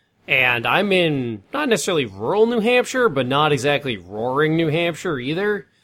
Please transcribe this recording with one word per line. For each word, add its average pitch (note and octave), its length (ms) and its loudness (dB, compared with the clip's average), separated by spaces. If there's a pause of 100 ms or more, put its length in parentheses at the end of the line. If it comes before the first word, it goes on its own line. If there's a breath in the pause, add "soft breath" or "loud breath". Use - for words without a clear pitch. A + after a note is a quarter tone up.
(280)
And B2 400 2
I'm F#3 240 2
in, C#3 500 0 (120)
not D4 160 -4
necessarily F3 360 0
rural A#2 400 0
New A#3 140 0
Hampshire, B3 500 2
but C3 160 -2
not D3 280 2
exactly C3+ 440 0
roaring B2 600 -2
New E3 100 2
Hampshire E3 520 -2
either. F#3 480 -4 (160 soft breath)